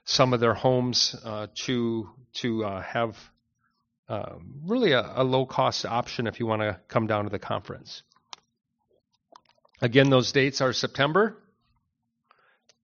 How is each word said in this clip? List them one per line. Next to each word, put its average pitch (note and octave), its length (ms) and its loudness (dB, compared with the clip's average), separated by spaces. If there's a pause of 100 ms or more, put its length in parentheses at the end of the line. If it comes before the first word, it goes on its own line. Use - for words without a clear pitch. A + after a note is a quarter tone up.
some B2+ 280 2
of A#2 80 2
their A#2 120 4
homes, B2 720 0
uh, G#2+ 320 -8
to, A#2 540 -2 (240)
to, A2 320 -4
uh, F#2+ 160 -6
have, A2+ 360 -4 (920)
uh, G#2+ 240 -8 (320)
really G#3+ 260 2
a, A#2+ 240 0
a C3 80 2
low-cost C3 640 0
option A#2 420 -4
if G#2 140 -6
you A#2 40 -2
wanna G#2+ 440 -2
come A2 180 0
down G#2 160 0
to G2+ 60 -6
the G2 100 -6
conference. - 640 -10 (1800)
Again, C3+ 280 6
those B2+ 240 4
dates C3+ 260 2
are B2+ 140 2
September D#3 640 2 (1500)